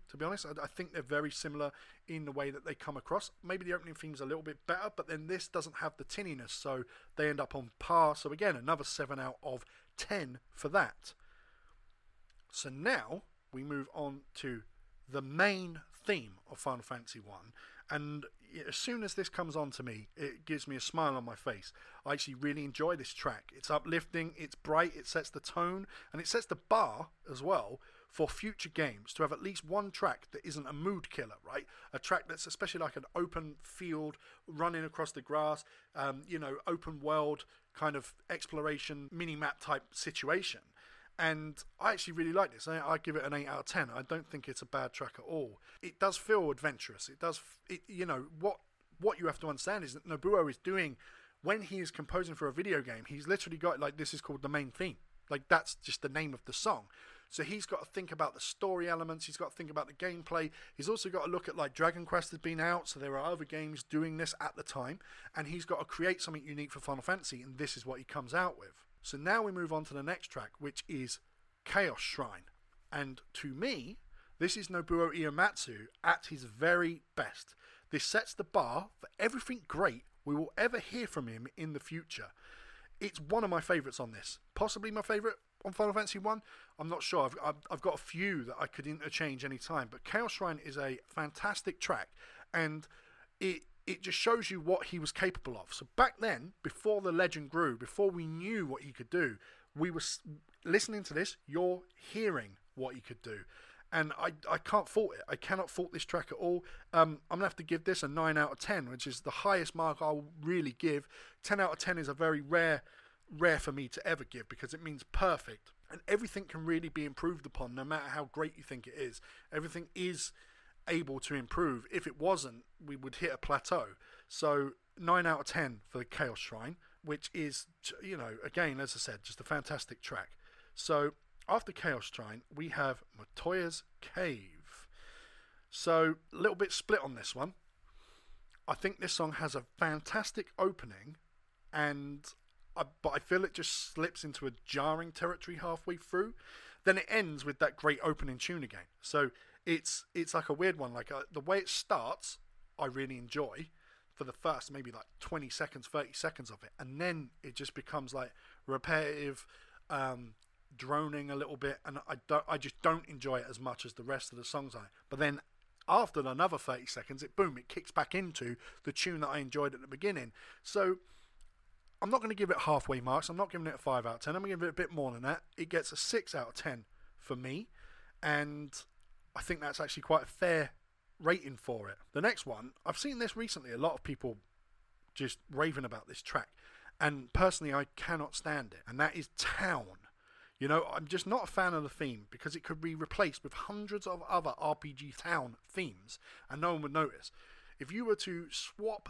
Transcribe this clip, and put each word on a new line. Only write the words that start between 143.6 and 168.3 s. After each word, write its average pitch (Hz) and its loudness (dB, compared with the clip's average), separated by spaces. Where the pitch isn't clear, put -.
slips 165 -2
into 139 -4
a 127 -4
jarring 156 2
territory 175 -2
halfway 175 -2
through. 202 2
Then 190 8
it 180 0
ends 160 2
with 143 -2
that 151 6
great 147 4
opening 147 0
tune 170 -4
again. 95 -12
So 143 4
it's, - 0
it's 170 -2
like 160 2
a 151 2
weird 170 4
one. 123 -4
Like, 120 -6
uh, 139 -4
the 151 -6
way 185 4
it 190 0
starts, - 0
I 143 2
really 131 -4
enjoy 131 -4
for - -4
the 127 -10
first 147 -2
maybe, 135 -8
like, 113 -14
twenty 147 -4
seconds, 139 -4
thirty 147 -2
seconds 147 -4
of 104 -16
it, - -18
and 135 -8
then 165 0
it 131 -12
just - -8
becomes, 135 -6
like, 127 -4
repetitive, 147 0
um, 127 -2
droning 147 -2
a 143 -2
little 143 -4
bit, 139 -2
and 143 -8
I - -4
don't, 151 4
I 156 2
just 139 -10
don't 165 4
enjoy 131 -2
it 120 -4
as 117 -12
much 123 -4
as 113 -12
the 123 -12
rest 131 -4
of 120 -14
the 120 -10
songs 139 -4
I. 104 -12
But 135 -2
then 147 4
after 196 6
another 143 4
thirty 127 -4
seconds, 135 -8
it, 139 -12
boom, 170 4
it 123 -16
kicks - -8
back - 2
into 156 -2